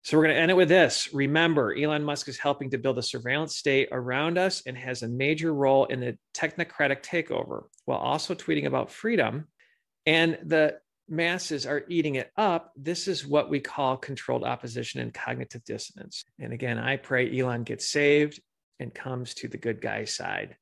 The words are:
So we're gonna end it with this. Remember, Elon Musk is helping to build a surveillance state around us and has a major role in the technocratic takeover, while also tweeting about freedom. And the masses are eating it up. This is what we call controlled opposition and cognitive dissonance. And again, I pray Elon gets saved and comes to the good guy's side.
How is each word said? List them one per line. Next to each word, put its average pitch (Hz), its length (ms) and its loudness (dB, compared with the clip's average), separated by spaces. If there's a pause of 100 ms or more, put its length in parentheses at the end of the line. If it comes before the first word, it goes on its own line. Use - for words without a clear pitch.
So 151 140 2
we're 156 60 8
gonna 151 160 4
end 165 120 4
it 185 60 6
with 175 120 8
this. 170 440 6
Remember, 147 640 2
Elon 151 260 0
Musk 147 260 -4
is 123 100 -10
helping 143 300 -2
to 131 80 -2
build 123 200 0
a 117 60 -4
surveillance 135 540 -4
state 139 340 2
around 131 460 -2
us 185 280 0
and 127 120 -10
has 127 260 -8
a 113 40 -4
major 151 460 0
role 135 320 6
in 127 140 -4
the 123 180 -4 (160)
technocratic 151 680 -2
takeover, - 600 -4 (220)
while 131 140 0
also 139 340 -2
tweeting 147 320 -2
about 131 260 -2
freedom. 156 560 -2 (580)
And 165 380 4
the 156 360 2 (300)
masses 165 560 -2
are 143 240 -2
eating 156 260 2
it 123 220 -4
up. 185 380 0
This 165 320 -6
is 170 180 -4
what 143 240 2
we 143 100 0
call 131 380 -2
controlled 127 460 -4
opposition 120 580 -6
and 117 120 -8
cognitive 123 520 -8
dissonance. - 580 -12 (160)
And 120 140 -10
again, 120 240 -4
I 123 180 -2
pray 127 420 0
Elon 123 260 0
gets - 260 -6
saved 147 500 4 (400)
and 120 140 -10
comes 127 420 -8
to - 120 -10
the - 100 -8
good 110 240 -4
guy's 107 340 -6
side. 98 460 -6